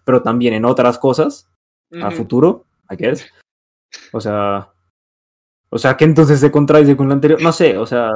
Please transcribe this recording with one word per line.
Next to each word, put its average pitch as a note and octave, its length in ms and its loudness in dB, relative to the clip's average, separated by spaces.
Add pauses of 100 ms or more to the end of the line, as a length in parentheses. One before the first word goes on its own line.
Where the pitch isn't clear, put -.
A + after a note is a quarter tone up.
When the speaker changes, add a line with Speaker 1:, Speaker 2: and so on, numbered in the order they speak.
Speaker 1:
pero B2 160 2
también A#2 320 -2
en A2 100 -4
otras B2 340 0
cosas C#3 520 -4 (500)
a - 80 -6
Speaker 2:
Ujú. - 80 -8
Speaker 1:
futuro, B2+ 480 -4 (260)
I F#2+ 60 -14
guess. B2+ 300 -6 (880)
O A2 100 -10
sea, G2+ 500 -6 (960)
o - 80 -8
sea, C3 220 0
que D#3 80 4
entonces D3+ 340 4
se C#3+ 100 4
contradice D3 460 4
con C3+ 120 0
lo C#3 40 0
anterior. D3+ 300 2
No E3 100 2
sé, D3 240 0
o A2 80 -6
sea, A#2+ 320 -4